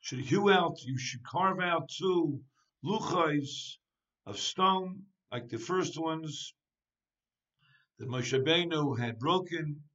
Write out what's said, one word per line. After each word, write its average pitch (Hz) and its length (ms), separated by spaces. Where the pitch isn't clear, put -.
Should 127 180
hew 196 320
out, 170 320
you 127 160
should - 240
carve 185 360
out 170 300
two 160 540
luchos 165 920
of 101 100
stone, 185 680
like 123 180
the 113 80
first 156 420
ones 160 540
that 110 100
Moshe 127 320
Rabbeinu 151 600
had 113 180
broken. 160 680